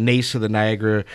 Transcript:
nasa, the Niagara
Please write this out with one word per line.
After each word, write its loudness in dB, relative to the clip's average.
nasa, 0
the -2
Niagara 0